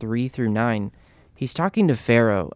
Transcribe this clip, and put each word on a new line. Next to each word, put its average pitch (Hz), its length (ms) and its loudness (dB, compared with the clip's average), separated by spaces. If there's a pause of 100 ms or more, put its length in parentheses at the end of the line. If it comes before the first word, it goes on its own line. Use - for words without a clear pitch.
three 117 260 -2
through 123 240 -2
nine, 107 400 -2 (460)
he's - 180 -6
talking 190 320 0
to 139 80 4
Pharaoh, 110 600 2